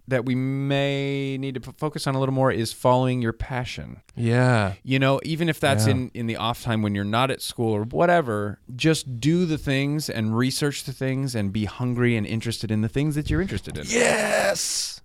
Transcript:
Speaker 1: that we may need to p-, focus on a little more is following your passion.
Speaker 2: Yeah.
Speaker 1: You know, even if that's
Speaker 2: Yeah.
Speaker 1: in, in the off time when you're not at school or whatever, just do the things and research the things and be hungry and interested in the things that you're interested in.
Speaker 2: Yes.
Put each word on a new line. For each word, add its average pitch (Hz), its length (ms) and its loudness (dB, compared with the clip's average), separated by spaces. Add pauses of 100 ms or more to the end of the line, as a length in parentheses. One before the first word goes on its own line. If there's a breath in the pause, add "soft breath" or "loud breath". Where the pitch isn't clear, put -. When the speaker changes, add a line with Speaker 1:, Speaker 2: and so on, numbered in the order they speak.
Speaker 1:
that 127 200 0
we 127 80 0
may 139 1040 -2
need 135 160 -6
to 127 40 -8
p-, 123 160 -14
focus 156 300 -6
on 139 80 0
a 135 60 0
little 135 160 0
more 131 160 4
is 110 200 -2
following 127 480 2
your 113 140 0
passion. 117 680 -8 (140)
Speaker 2:
Yeah. 117 580 4 (100)
Speaker 1:
You 131 160 2
know, 135 240 4
even 160 260 0
if 151 100 -2
that's 139 280 4
Speaker 2:
Yeah. - 60 6
Speaker 1:
in, 127 200 -2
in 117 140 -4
the 113 80 0
off 117 260 -4
time 110 220 0
when 104 100 2
you're 101 100 0
not 117 280 2
at - 100 -6
school 113 320 -2
or 104 100 0
whatever, 127 760 2 (160)
just 139 440 0
do 170 280 4
the 156 100 0
things 143 540 -2
and 110 260 0
research 135 460 0
the 135 100 -10
things 131 400 -2
and 101 180 0
be 104 140 0
hungry 120 500 0
and 107 120 -2
interested 113 420 -4
in 107 120 2
the 110 80 0
things 143 260 -2
that 151 160 -4
you're 151 100 2
interested 151 340 -6
in. 147 120 -8
Speaker 2:
Yes. 208 1160 0